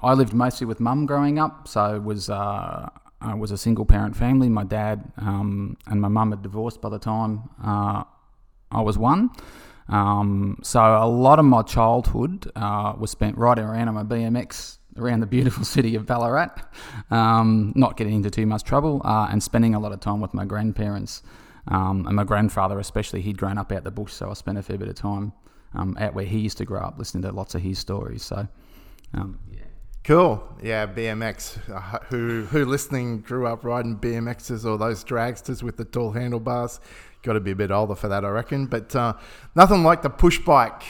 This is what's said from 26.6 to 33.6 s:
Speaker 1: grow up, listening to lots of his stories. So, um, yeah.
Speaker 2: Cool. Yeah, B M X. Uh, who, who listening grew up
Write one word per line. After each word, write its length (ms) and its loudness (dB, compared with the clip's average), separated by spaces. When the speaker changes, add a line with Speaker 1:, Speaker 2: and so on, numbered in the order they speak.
Speaker 1:
grow 160 -6
up, 160 -8
listening 240 -6
to 100 -6
lots 220 -8
of 80 -4
his 160 -4
stories. 460 -8
So, 240 -6
um, 240 -8
yeah. 80 -14
Speaker 2:
Cool. 380 6
Yeah, 240 -2
B 180 -6
M 160 -4
X. 380 -8
Uh, 280 -10
who, 360 -2
who 200 2
listening 560 -4
grew 240 -4
up 180 -4